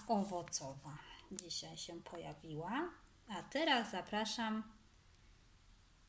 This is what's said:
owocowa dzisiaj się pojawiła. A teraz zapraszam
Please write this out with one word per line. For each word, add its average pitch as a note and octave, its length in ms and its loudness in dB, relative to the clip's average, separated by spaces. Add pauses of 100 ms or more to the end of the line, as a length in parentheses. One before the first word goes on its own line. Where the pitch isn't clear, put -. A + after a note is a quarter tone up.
owocowa F3+ 920 2 (340)
dzisiaj E3 440 -4
się E3+ 240 -6
pojawiła. E3 880 -4 (400)
A F#3 140 -4
teraz C4+ 480 4
zapraszam A3 720 2 (1500)